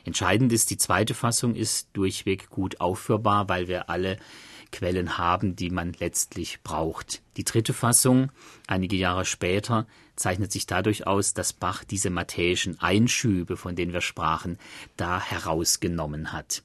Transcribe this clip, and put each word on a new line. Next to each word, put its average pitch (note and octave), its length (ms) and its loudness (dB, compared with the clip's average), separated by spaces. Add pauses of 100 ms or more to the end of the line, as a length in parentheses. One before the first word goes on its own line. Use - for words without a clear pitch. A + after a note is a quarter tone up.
Entscheidend G2+ 480 4
ist, A2+ 180 2
die G2+ 80 -4
zweite G2 360 2
Fassung A#2 420 0
ist - 360 -4
durchweg F#2+ 560 -2
gut - 320 -4
aufführbar, G2+ 680 2
weil F2+ 180 0
wir F2+ 240 -4
alle F#2 280 -2 (540)
Quellen F2+ 460 -2
haben, F2+ 380 2
die F2+ 120 -4
man F2 300 -2
letztlich - 640 -4
braucht. D#2+ 600 -4 (140)
Die G2+ 80 -4
dritte A2+ 280 0
Fassung, B2+ 580 4 (380)
einige F#2 280 0
Jahre F2+ 280 2
später, G#2 640 0 (280)
zeichnet F#2 380 -2
sich - 140 -4
dadurch G2 400 0
aus, G2 280 2
dass - 180 -2
Bach - 320 -4
diese G2 240 -2
matthäischen F2 720 0
Einschübe, F#2+ 760 2
von F2+ 180 -8
denen F2 180 -2
wir F2 80 -2
sprachen, E2 580 -2 (380)
da F2+ 240 -2
herausgenommen E2 1120 -2
hat. - 320 -8